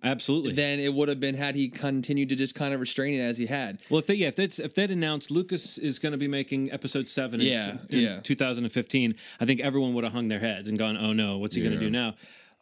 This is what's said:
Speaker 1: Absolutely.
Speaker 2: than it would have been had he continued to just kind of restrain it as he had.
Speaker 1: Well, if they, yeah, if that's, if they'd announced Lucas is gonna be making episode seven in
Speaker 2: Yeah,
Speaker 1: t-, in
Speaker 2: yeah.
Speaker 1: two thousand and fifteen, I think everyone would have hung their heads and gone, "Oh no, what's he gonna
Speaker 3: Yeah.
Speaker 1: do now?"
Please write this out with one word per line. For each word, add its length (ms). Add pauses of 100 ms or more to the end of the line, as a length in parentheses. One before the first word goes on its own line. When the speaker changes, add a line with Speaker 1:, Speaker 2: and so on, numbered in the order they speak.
Speaker 1:
Absolutely. 500
Speaker 2:
than 260
it 140
would 160
have 100
been 140
had 220
he 140
continued 600
to 60
just 180
kind 180
of 80
restrain 360
it 80
as 160
he 80
had. 420
Speaker 1:
Well, 80
if 80
they, 80
yeah, 140
if 80
that's, 240
if 160
they'd 160
announced 400
Lucas 480
is 180
gonna 200
be 100
making 440
episode 360
seven 340
in 60
Speaker 2:
Yeah, 300 (120)
Speaker 1:
t-, 80
in 60
Speaker 2:
yeah. 160
Speaker 1:
two 160
thousand 300
and 60
fifteen, 440 (240)
I 80
think 120
everyone 360
would 80
have 100
hung 140
their 120
heads 280
and 100
gone, 180
"Oh 160
no, 280
what's 160
he 80
gonna 140
Speaker 3:
Yeah. 40
Speaker 1:
do 80
now?" 240 (480)